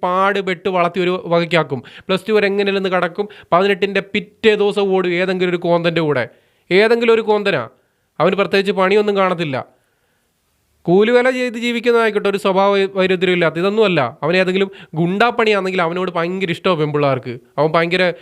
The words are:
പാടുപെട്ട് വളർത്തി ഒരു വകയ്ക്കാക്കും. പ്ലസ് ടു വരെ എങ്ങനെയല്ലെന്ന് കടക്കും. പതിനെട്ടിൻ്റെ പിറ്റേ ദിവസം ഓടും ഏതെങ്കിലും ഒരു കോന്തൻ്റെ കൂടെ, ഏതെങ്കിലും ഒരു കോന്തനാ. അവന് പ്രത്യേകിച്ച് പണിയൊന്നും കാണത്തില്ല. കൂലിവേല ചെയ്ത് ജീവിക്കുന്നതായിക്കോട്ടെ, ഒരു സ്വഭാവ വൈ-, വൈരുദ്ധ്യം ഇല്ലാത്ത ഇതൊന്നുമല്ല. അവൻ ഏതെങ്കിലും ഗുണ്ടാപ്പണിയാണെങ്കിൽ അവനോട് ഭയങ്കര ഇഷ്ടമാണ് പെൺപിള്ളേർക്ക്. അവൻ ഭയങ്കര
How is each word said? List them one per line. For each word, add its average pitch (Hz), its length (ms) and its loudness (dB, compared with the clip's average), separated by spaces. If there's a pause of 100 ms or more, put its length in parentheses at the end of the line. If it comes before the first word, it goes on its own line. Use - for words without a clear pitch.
പാടുപെട്ട് 190 640 -2
വളർത്തി 175 300 0
ഒരു 180 260 -2
വകയ്ക്കാക്കും. 160 580 -2 (240)
പ്ലസ് 190 220 -2
ടു 220 40 0
വരെ 202 140 2
എങ്ങനെയല്ലെന്ന് 196 420 -2
കടക്കും. 180 380 -2 (240)
പതിനെട്ടിൻ്റെ 196 480 0
പിറ്റേ 208 560 0
ദിവസം 202 260 0
ഓടും 190 320 0
ഏതെങ്കിലും 185 360 -2
ഒരു 175 80 -2
കോന്തൻ്റെ 170 440 0
കൂടെ, 139 260 -2 (440)
ഏതെങ്കിലും 226 420 4
ഒരു 226 80 2
കോന്തനാ. 202 480 -2 (500)
അവന് 156 160 2
പ്രത്യേകിച്ച് 196 360 0
പണിയൊന്നും 202 460 2
കാണത്തില്ല. 165 640 -4 (1000)
കൂലിവേല 233 480 2
ചെയ്ത് 247 280 -4
ജീവിക്കുന്നതായിക്കോട്ടെ, 226 720 0
ഒരു 196 80 -2
സ്വഭാവ 196 340 2
വൈ-, 196 240 0
വൈരുദ്ധ്യം 185 360 0
ഇല്ലാത്ത 170 260 0
ഇതൊന്നുമല്ല. 180 640 0
അവൻ 170 140 0
ഏതെങ്കിലും 190 340 0 (240)
ഗുണ്ടാപ്പണിയാണെങ്കിൽ 196 840 0
അവനോട് 175 300 -2
ഭയങ്കര 175 380 -4
ഇഷ്ടമാണ് 175 300 -2
പെൺപിള്ളേർക്ക്. 139 580 -2 (200)
അവൻ 156 140 2
ഭയങ്കര 170 500 0